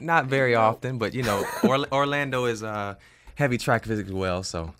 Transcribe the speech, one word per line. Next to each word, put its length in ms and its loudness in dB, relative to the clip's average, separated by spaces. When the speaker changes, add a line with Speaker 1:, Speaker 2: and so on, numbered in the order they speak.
Speaker 1:
Not 240 2
very 280 2
Speaker 2:
No. 80 4
Speaker 1:
often, 360 2
but, 160 -2
you 80 -4
know, 240 0
Orla-, 260 4
<laughs> 20 -6
Orlando 540 0
is, 180 -2
uh, 320 -6
heavy 220 2
traffic 480 0
as 60 -10
well, 320 -2
so. 360 -8